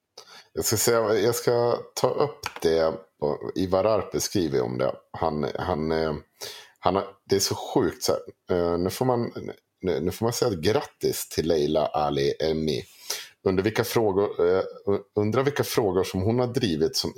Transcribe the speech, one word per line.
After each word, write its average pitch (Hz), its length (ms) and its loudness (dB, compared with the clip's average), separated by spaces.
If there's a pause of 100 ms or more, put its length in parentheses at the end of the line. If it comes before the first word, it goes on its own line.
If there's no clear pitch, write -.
(520)
Jag - 120 -4
ska - 120 0
säga, 113 380 2
jag 113 200 2
ska 120 420 2 (180)
ta - 140 0
upp - 380 -2 (160)
det. 80 240 4 (340)
Och 73 340 -2
Ivar 95 300 2
Arpe 101 360 0
skriver 71 420 0
om 62 160 -4
det. 64 140 0 (200)
Han, 76 360 -2 (100)
han, 80 340 -2
eh, 80 220 0 (640)
han 92 180 2
har, 98 80 2 (240)
det 98 80 2
är 98 40 2
så - 140 0
sjukt - 480 -2
så - 100 2
här. - 460 -4
Eh, 87 200 0
nu 90 120 0
får - 140 -2
man, 120 280 0 (480)
nu, 82 200 0
nu 87 100 -2
får - 160 -2
man 117 60 0
säga 123 180 0
ett 87 100 -4
grattis 98 680 -2
till 80 200 -2
Leila 76 380 2
Ali 71 440 0
Elmi. 78 520 -2 (640)
Under 95 180 2
vilka 110 220 0
frågor, 101 600 2 (100)
eh, 95 60 2 (320)
u-, 95 80 -2 (140)
undrar 107 260 2
vilka 135 220 0
frågor 92 400 2
som 92 180 -2
hon 113 160 2
har 123 80 2
drivit 95 500 0
som, - 220 -4